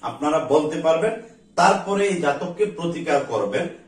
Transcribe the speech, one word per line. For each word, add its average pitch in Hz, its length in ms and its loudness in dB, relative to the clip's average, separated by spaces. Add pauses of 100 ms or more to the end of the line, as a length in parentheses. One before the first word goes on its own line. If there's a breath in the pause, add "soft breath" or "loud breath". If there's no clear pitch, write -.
আপনারা 151 380 -2 (120)
বলতে 151 340 2
পারবেন। 170 280 2 (460 loud breath)
তারপরে 196 520 4
এই 180 120 -2
জাতককে 180 420 -2 (120)
প্রতিকার 160 420 -2 (120)
করবেন - 340 -2 (220)